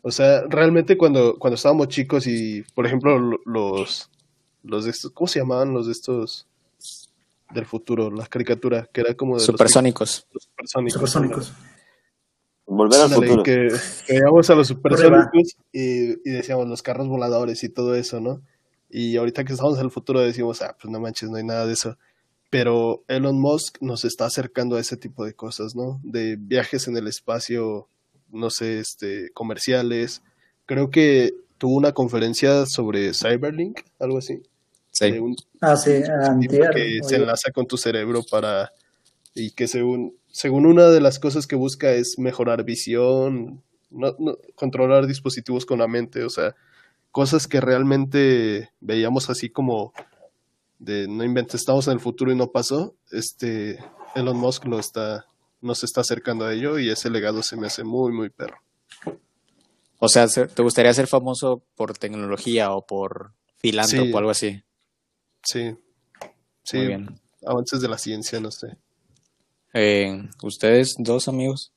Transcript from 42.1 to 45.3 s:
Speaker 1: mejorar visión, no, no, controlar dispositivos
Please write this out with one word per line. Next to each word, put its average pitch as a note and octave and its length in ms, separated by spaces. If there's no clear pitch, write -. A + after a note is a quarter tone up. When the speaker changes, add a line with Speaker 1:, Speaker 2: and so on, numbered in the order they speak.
Speaker 1:
mejorar A#2+ 480
visión, B2 960
no, C3 300
no, D#3 180
controlar C3+ 520
dispositivos B2+ 580